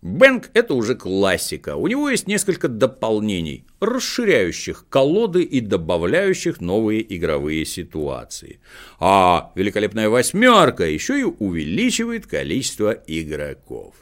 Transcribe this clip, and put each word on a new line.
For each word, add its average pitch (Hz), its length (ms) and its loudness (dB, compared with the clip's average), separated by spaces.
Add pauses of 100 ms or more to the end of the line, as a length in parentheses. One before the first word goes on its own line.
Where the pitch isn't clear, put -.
Бэнг — 208 520 4
это 233 180 2
уже 123 220 0
классика. 92 800 -2
У 80 100 -2
него 285 240 -2
есть 240 180 -2
несколько 190 400 -2
дополнений, 107 1000 -2 (120)
расширяющих 202 1080 -2
колоды 175 540 2
и 135 160 -2
добавляющих 101 1000 -2
новые 107 560 -2
игровые 78 500 -2
ситуации. 71 920 -10 (400)
А 92 540 6
великолепная 104 560 0
восьмерка 165 760 4
еще 80 300 -2
и 285 80 -2
увеличивает 180 1000 -2
количество 104 800 -4
игроков. 73 960 -10